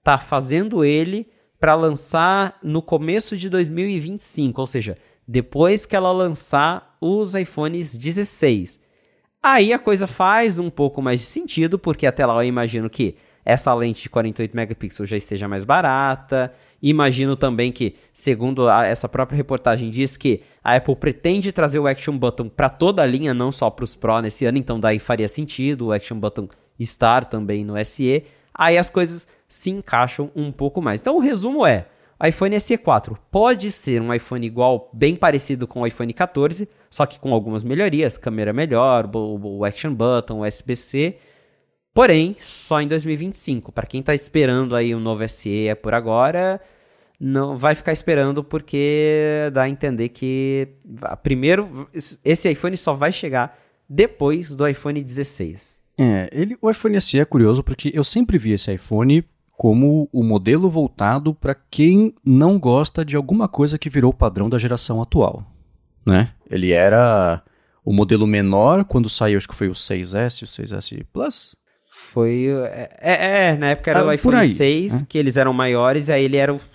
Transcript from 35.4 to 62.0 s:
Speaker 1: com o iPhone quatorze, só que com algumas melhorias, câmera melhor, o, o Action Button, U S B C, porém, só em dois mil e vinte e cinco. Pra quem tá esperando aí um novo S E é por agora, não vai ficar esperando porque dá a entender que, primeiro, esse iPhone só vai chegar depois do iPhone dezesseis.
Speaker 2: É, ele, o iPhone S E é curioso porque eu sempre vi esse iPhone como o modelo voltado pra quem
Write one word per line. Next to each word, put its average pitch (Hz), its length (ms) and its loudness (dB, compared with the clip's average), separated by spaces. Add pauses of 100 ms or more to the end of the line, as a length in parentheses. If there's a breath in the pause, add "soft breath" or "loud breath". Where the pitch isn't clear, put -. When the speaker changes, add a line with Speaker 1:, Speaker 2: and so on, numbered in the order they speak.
Speaker 1:
com 123 140 -10
o 117 60 0
iPhone 117 260 -6
quatorze, 170 540 -2 (220 soft breath)
só - 160 -2
que - 140 -8
com 135 140 -4
algumas 110 300 -2
melhorias, 147 540 -2
câmera 107 340 -4
melhor, 123 640 2
o, 104 460 -8
o 104 60 -2
Action 135 280 -6
Button, 117 460 -2
U 104 60 -4
S - 200 -4
B 123 100 -4
C, 151 420 -4 (760 soft breath)
porém, 185 460 4
só - 420 -4
em 143 60 -2
dois 156 180 -2
mil 156 80 -4
e 147 40 -4
vinte 185 180 -10
e - 40 -10
cinco. 123 320 -6
Pra 107 140 -8
quem 131 160 -8
tá 147 140 0
esperando 131 600 0
aí 117 200 0
um 113 40 -4
novo 110 220 -4
S - 260 -8
E 107 200 -2
é 107 80 -2
por 110 180 -6
agora, 139 640 0 (600 soft breath)
não 135 380 -2
vai 151 180 2
ficar 160 180 -4
esperando 143 500 0
porque 151 1120 0
dá 131 100 2
a 135 60 0
entender 127 400 -4
que, 135 600 -4 (520)
primeiro, 139 640 0 (380)
esse 165 260 2
iPhone 180 260 -4
só 151 160 -2
vai 143 180 -2
chegar 131 480 -4 (280 soft breath)
depois 151 680 0
do 147 120 0
iPhone 147 360 -4
dezesseis. 123 720 -10 (220)
Speaker 2:
É, 104 320 2
ele, 202 300 -4
o 220 80 2
iPhone 214 260 0
S 190 200 0
E 139 40 4
é 151 60 4
curioso 120 380 4
porque - 300 -4
eu 147 100 0
sempre 220 340 2
vi 110 160 0
esse 98 200 -2
iPhone 123 500 2 (280)
como 143 640 4
o 123 100 0
modelo 113 460 2
voltado 147 640 0
pra 139 220 -4
quem 190 580 4 (100)